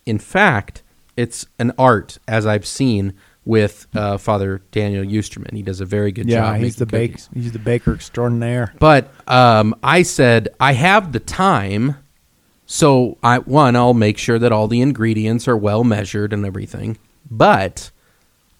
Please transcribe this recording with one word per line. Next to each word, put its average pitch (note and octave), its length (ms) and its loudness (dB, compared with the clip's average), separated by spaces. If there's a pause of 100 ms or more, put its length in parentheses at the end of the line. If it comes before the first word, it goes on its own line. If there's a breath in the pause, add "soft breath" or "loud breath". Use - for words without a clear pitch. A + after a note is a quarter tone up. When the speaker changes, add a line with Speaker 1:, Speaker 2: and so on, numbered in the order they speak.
Speaker 1:
in G#2+ 140 -4
fact, - 640 -2 (360)
it's - 280 -6 (140)
an A#2+ 180 -2
art, B2 500 2
as A2+ 180 -2
I've G#2 220 -2
seen G2+ 460 -2 (300 soft breath)
with, G#2+ 520 0
uh, G#2 220 -2
Father G2 440 -4 (100)
Daniel G2+ 340 -4
Eusterman. - 480 -6
He G#2+ 80 -10
does F#2+ 180 -8
a G2 60 -8
very G#2 260 -2
good G2+ 160 -6
Speaker 2:
Yeah, A#2 140 2
Speaker 1:
job A2 160 -2
Speaker 2:
he's A2 60 -2
Speaker 1:
making A#2+ 160 -4
Speaker 2:
the B2 60 -4
bake-, A2+ 280 -4
Speaker 1:
cookies. - 200 -20
Speaker 2:
he's A#2+ 200 -8
the A2 60 -12
baker A#2+ 340 -2
extraordinaire. A#2+ 840 -4
Speaker 1:
But, D3+ 320 4 (160)
um, A2+ 560 4
I D#3+ 220 2
said, A#2 460 2 (100)
"I C#3 140 2
have F3 400 2
the A2+ 80 -6
time, B2+ 760 -2 (680)
so C3 580 2
I, B2 160 2
one, B2+ 380 2
I'll B2 160 4
make G#2+ 240 2
sure A#2 200 0
that A#2 140 2
all G#2+ 160 0
the A#2+ 140 0
ingredients A2+ 640 -2
are B2 80 2
well G#2 300 0
measured G#2 480 -2
and G2+ 120 -4
everything, G2+ 520 -10 (340)
but A2+ 600 0 (680)